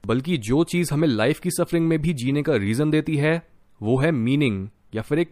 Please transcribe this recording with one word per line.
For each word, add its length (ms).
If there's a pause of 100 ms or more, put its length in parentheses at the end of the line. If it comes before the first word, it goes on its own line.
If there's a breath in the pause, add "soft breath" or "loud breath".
बल्कि 320
जो 260
चीज 300
हमें 140
लाइफ 320
की 120
सफरिंग 360
में 140
भी 120
जीने 300
का 120
रीजन 340
देती 260
है, 320 (340)
वो 180
है 120
मीनिंग 560 (280)
या 60
फिर 180
एक 120